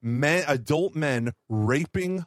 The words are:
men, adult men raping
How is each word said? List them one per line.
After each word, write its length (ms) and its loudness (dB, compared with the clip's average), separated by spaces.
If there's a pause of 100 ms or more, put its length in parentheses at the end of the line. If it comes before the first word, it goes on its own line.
men, 460 2
adult 480 0
men 380 0 (140)
raping 800 0